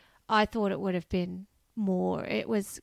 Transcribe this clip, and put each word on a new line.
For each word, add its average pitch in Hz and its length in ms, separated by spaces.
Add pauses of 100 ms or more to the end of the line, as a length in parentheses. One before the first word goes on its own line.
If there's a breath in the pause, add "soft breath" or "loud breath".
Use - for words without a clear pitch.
(280 soft breath)
I 214 180
thought 208 260
it 175 80
would 185 160
have 170 120
been 180 380 (300)
more. 185 500
It - 240
was 208 340